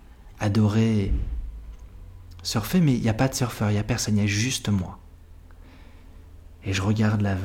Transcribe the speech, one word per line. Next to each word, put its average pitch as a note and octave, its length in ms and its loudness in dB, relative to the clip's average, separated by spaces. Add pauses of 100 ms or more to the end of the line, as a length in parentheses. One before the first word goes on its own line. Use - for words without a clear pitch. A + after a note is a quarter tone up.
(400)
adorer G#2+ 720 2 (1300)
surfer, B2 380 0
mais C#3+ 160 6
il A#2 60 0
n'y A#2 80 2
a A2 40 4
pas C3 140 2
de C3+ 80 -6
surfeur, A#2 340 -2
il G#2 40 2
n'y G#2 60 2
a G#2 40 0
personne, A2 320 0
il G2+ 60 4
y - 20 4
a G#2 40 2
juste A2 420 0
moi. F2+ 280 -2 (1700)
Et G2 100 -4
je F#2+ 80 0
regarde G#2+ 400 2
la, G2+ 240 0